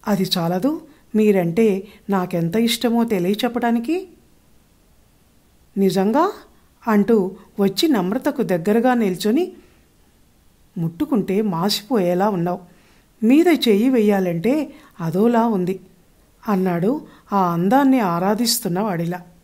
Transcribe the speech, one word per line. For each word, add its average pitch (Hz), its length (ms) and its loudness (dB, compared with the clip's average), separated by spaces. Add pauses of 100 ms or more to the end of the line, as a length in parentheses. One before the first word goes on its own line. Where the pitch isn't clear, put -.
అది 196 160 0 (140)
చాలదు 180 440 -2 (340)
మీరంటే 196 720 2 (220)
నాకెంత 180 460 -2
ఇష్టమో 233 480 0
తెలియచెప్పడానికి?" 233 1040 -2 (1700)
"నిజంగా?" 196 540 2 (560)
అంటూ 208 440 2 (280)
వచ్చి 196 280 0
నమ్రతకు 254 560 0
దగ్గరగా 226 500 0
నిల్చొని, 226 580 0 (1300)
"ముట్టుకుంటే 190 640 -2
మాసిపోయేలా 190 880 0
ఉన్నావు. 175 300 -2 (640)
మీద 294 240 4
చెయ్యి 240 420 4
వెయ్యాలంటే 208 840 0 (280)
అదోలా 226 460 2
ఉంది," 190 320 -2 (680)
అన్నాడు 190 540 0 (320)
ఆ 185 200 0
అందాన్ని 262 460 2
ఆరాధిస్తున్న 190 800 -2
వాడిలా. 180 420 -4 (220)